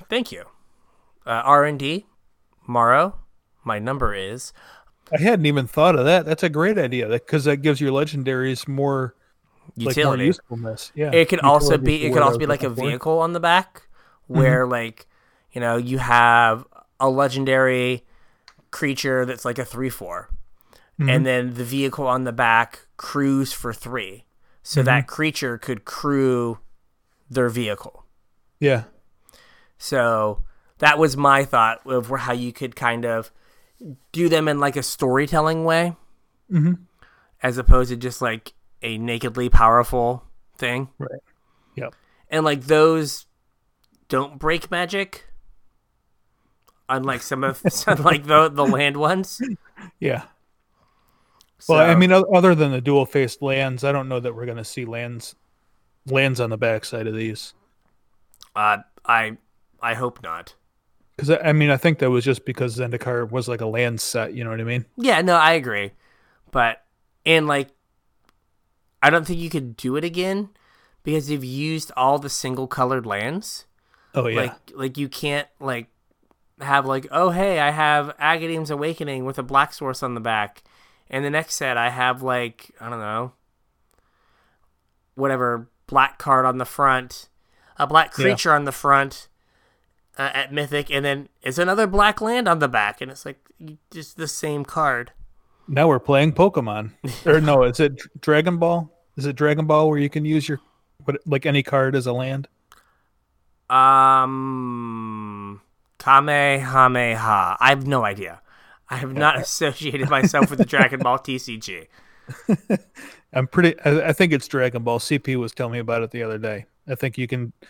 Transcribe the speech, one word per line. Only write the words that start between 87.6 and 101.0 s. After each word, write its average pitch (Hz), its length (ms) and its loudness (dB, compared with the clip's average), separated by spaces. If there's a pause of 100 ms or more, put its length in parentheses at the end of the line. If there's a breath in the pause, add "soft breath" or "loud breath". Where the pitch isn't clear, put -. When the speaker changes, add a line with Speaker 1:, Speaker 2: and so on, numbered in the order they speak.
Speaker 1:
a 147 80 -2
black 151 320 2
Speaker 2:
Yeah. 139 60 0
Speaker 1:
creature 143 300 0
on 147 120 2
the 139 60 -6
front, 139 560 0 (920)
uh, 139 160 -4
at 135 200 -6
Mythic, 147 380 -4
and 139 120 -2
then 139 260 -6 (120)
it's 131 160 -8
another 190 300 0
black 202 340 0
land 226 260 -2
on 170 120 2
the 147 80 0
back, 107 340 -4
and 135 100 -12
it's - 140 -18
like, 139 140 -14 (200)
you, 151 180 -20 (140)
just 160 260 -18
the 160 100 -8
same 147 380 -6
card. 135 460 -2 (560)
Speaker 2:
Now 147 200 4
we're 135 120 6
playing 143 340 4
Pokemon. 110 580 0 (180)
Speaker 1:
<laughs> - 160 -14
Speaker 2:
Or 156 160 8
no, 143 220 6
is 123 160 2
it 143 180 2
Dr-, - 120 -18 (120)
Dragon 160 360 2
Ball? 170 340 0 (240)
Is 135 100 -8
it 143 100 -4
Dragon 151 300 0
Ball 156 240 4
where 147 100 2
you 143 100 0
can 151 160 -4
use 151 220 0
your, 147 120 -4 (460)